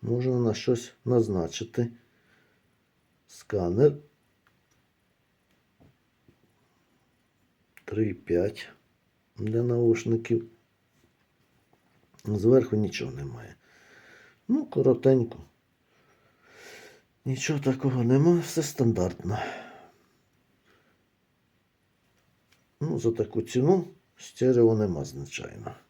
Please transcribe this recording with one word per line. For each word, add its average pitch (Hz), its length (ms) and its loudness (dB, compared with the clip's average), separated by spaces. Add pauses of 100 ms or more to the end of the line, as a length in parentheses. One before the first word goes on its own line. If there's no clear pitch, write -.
Можна 123 380 -2
на 117 140 2
щось - 400 -2 (120)
назначити. 113 840 -2 (1400)
Сканер. 104 680 0 (4000)
Три 104 280 -2
п'ять 87 560 -2 (680)
для 110 260 -2
наушників. 117 840 0 (1800)
Зверху 110 500 2
нічого 107 360 -4
немає. 104 440 -14 (920)
Ну, 269 180 0
коротенько. 131 760 2 (1800)
Нічого 135 340 -4
такого 131 440 0
нема, 147 360 4
все - 240 -4
стандартно. 107 760 -2 (3500)
Ну, 151 180 -4
за 117 120 0
таку 110 300 -4
ціну 160 460 2 (300)
стерео 120 580 2
нема, 92 300 -2
звичайно. 65 720 -14 (140)